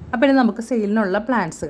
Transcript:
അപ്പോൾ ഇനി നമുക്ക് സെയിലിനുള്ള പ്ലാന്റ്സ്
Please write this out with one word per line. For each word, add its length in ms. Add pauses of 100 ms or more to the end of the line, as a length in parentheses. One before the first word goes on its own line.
(120)
അപ്പോൾ 160
ഇനി 140
നമുക്ക് 300
സെയിലിനുള്ള 460 (120)
പ്ലാന്റ്സ് 400